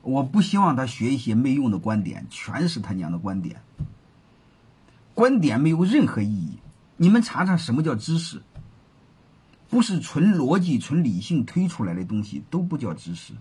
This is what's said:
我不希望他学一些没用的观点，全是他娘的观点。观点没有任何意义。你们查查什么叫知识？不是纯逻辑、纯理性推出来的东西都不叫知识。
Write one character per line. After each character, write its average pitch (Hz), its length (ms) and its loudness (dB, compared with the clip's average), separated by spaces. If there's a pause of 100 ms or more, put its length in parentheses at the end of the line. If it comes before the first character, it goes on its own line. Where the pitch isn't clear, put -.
我 131 200 -2
不 151 180 0
希 202 200 2
望 170 160 4
他 131 100 -2
学 117 260 -2
一 139 60 0
些 113 160 -2
没 131 200 4
用 135 180 2
的 92 80 0
观 107 240 0
点， - 260 -8
全 - 400 -4
是 135 100 -6
他 98 140 -8
娘 87 180 -6
的 87 60 -4
观 95 240 -4
点。 - 200 -10 (1500)
观 247 240 4
点 127 200 2
没 156 120 4
有 165 120 2
任 220 220 4
何 - 160 -2
意 104 80 0
义。 87 300 -4 (380)
你 175 120 6
们 226 140 8
查 - 200 -2
查 185 140 2
什 117 160 -2
么 143 80 2
叫 156 140 0
知 160 240 -2
识？ - 240 -10 (1300)
不 240 120 2
是 185 180 0
纯 180 380 2
逻 151 220 2
辑、 170 180 0
纯 160 260 0
理 95 180 0
性 135 220 -2
推 180 240 -2
出 143 180 -6
来 87 100 -4
的 92 80 -6
东 104 200 -4
西 - 280 -10
都 175 100 -2
不 170 160 -4
叫 107 160 -6
知 85 220 -10
识。 - 260 -18